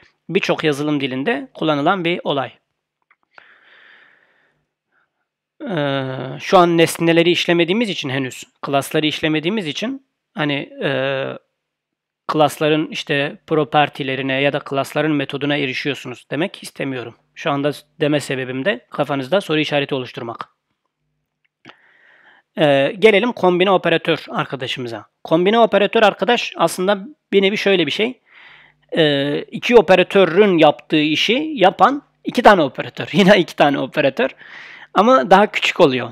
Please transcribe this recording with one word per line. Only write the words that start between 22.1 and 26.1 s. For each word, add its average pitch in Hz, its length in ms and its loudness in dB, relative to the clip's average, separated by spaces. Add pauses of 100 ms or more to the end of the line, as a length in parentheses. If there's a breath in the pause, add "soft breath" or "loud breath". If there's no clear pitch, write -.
Ee, 139 400 2
gelelim 214 340 4
kombine 180 380 2
operatör 165 580 0
arkadaşımıza. 127 760 -8 (180)
Kombine 180 340 2
operatör 208 440 2
arkadaş 208 540 0